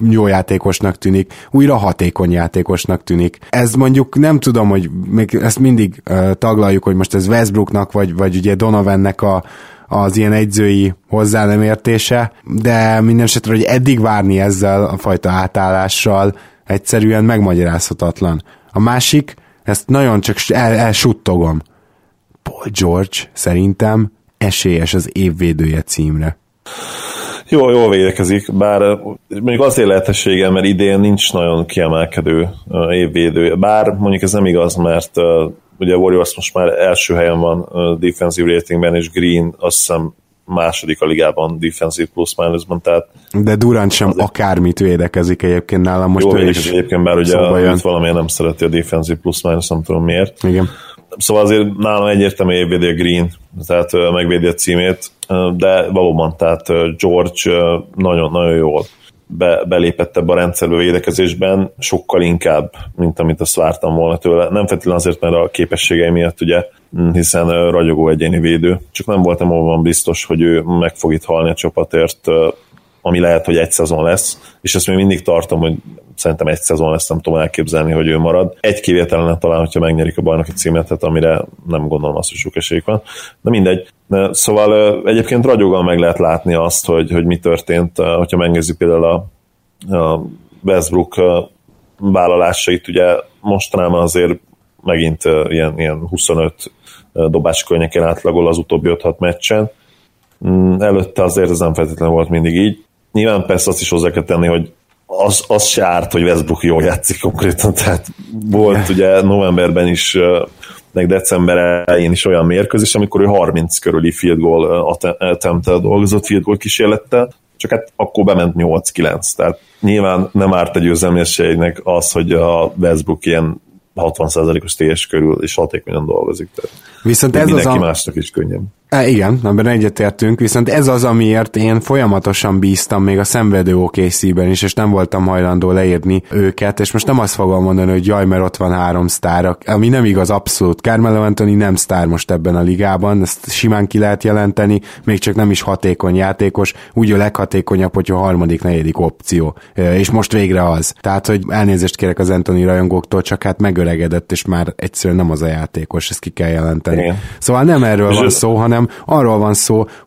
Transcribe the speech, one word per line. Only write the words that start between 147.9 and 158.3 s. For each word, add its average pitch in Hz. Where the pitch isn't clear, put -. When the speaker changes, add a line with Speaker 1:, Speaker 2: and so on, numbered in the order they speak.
Speaker 1:
hogy 95
a 92
harmadik, 87
negyedik 80
opció, 82
e, 90
és 95
most 110
végre 92
az. 82
Tehát, 98
hogy 101
elnézést 95
kérek 90
az 92
Anthony 90
rajongóktól, 92
csak -
hát 95
megöregedett, 87
és -
már 85
egyszerűen 90
nem 85
az 76
a 80
játékos, 80
ezt -
ki -
kell 85
jelenteni. 82
Speaker 2:
Igen. 87
Speaker 1:
Szóval 127
nem 151
erről 104
Speaker 2:
És 101
Speaker 1:
van 104
Speaker 2:
ő 110
Speaker 1:
szó, 113